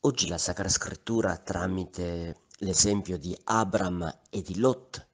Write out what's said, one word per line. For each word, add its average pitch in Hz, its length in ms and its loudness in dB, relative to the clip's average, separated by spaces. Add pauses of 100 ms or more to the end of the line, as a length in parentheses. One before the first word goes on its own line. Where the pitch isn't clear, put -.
Oggi 127 240 2
la 85 100 -2
Sacra 92 320 -2
Scrittura, 92 640 0
tramite 87 1080 -4 (160)
l'esempio 92 580 2
di 87 260 -6
Abram 95 680 2 (200)
e 101 100 -4
di 90 180 -6
Lot 127 560 0